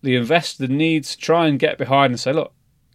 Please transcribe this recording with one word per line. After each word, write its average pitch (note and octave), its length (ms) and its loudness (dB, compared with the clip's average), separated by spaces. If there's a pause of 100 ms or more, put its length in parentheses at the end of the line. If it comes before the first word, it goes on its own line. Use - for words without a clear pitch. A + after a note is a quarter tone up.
The C3 140 0
investor C3+ 520 -2
needs D3+ 440 0
to - 60 -14
try E3 300 0
and C#3+ 120 0
get D3+ 180 0
behind C3+ 340 2
and A#2+ 80 -4
say, C3 140 -4
"Look, - 200 -4 (420)